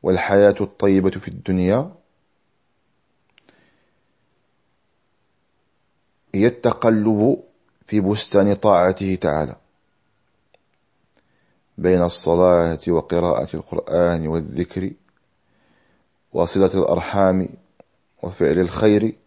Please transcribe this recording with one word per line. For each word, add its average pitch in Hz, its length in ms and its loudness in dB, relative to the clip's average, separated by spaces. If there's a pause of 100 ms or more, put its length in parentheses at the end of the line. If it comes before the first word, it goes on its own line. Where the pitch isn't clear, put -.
والحياة 98 580 2
الطيبة 98 480 0
في 95 180 -10
الدنيا 98 640 -2 (4000)
هي 101 120 2
التقلب 110 960 0 (420)
في 107 140 -2
بستان 101 540 0
طاعته 95 600 2
تعالى، 78 400 -4 (2250)
بين 90 260 2
الصلاة 85 840 2
وقراءة 85 680 -2
القرآن 82 720 -2
والذكر 82 640 -6 (1400)
وصلة 87 400 0
الأرحام 92 760 0 (720)
وفعل 85 360 0
الخير 104 560 0 (120)